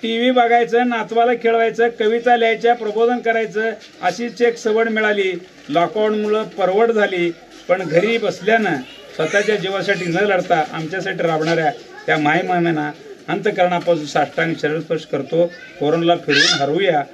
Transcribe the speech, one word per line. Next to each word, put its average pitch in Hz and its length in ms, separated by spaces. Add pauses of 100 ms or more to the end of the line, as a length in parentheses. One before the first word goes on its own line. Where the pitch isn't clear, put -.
टीव्ही 233 280
बघायचं, 240 580
नातवाला 233 460
खेळवायचं, 226 540
कविता 233 480
लिहायच्या, 226 380
प्रबोधन 226 440
करायचं, 220 520 (320)
अशीच 233 400
एक 233 160
सवड 226 300
मिळाली. 208 440 (360)
लॉकडाऊनमुळं 214 760
परवड 202 480
झाली, 185 400 (360)
पण 185 140
घरी 180 360
बसल्यानं 202 560 (420)
स्वतःच्या 202 400
जीवासाठी 185 480
न 170 120
लढता 180 560
आमच्यासाठी 170 500
राबणाऱ्या 160 500 (340)
त्या 160 120
मायमामेना 165 720 (380)
अंतःकरणापासून 175 760
साष्टांग 165 540
शरणस्पर्श 160 440
करतो. 160 420 (340)
कोरोनाला 165 360
फिरवून 143 460
हरवूया 170 380 (140)